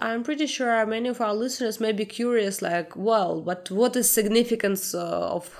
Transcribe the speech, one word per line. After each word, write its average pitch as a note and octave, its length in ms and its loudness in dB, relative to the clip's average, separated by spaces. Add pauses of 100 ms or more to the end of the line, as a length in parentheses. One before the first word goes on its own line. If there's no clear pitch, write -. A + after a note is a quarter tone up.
I'm A3+ 220 -2
pretty D4+ 220 -2
sure A#3 400 0
many A3+ 240 -2
of B3 100 -6
our G#3+ 140 0
listeners A#3 460 -2
may A3 120 2
be G#3 140 0
curious, A3 560 0
like, E3+ 340 -2
"Well, F#3 460 2
but F3 300 -6
what A#3+ 240 2
is A#3+ 120 2
significance, A3 840 2
uh, E3+ 380 -2
of - 280 -6